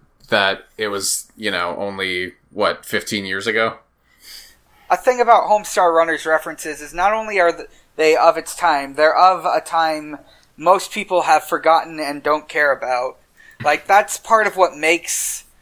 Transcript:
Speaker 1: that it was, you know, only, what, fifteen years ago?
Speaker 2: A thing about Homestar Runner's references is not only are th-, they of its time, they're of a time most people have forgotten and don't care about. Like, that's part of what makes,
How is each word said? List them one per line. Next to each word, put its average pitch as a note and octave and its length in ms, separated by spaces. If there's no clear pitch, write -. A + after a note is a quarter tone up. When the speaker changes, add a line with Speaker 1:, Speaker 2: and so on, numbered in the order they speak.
Speaker 1:
that G2 380
it G#2+ 120
was, - 480
you G#2 140
know, F2 260
only, F#2+ 560
what, F#2+ 360
fifteen G#2 380
years G2 240
ago? A2 300
Speaker 2:
A F3+ 80
thing B3 240
about A3 220
Homestar F#3 520
Runner's E3 300
references D#3 560
is D3 120
not F#3+ 200
only G#3+ 260
are E3+ 140
th-, - 160
they D#3 220
of E3 180
its D#3+ 200
time, C#3 400
they're D#3 200
of F3 300
a D#3 160
time D#3 560
most F3+ 340
people F#3+ 320
have D#3 200
forgotten D#3+ 560
and C#3+ 240
don't D3 260
care D3 240
about. B2 440
Like, D3+ 240
that's G#3 300
part A3 300
of F#3 100
what E3+ 180
makes, - 680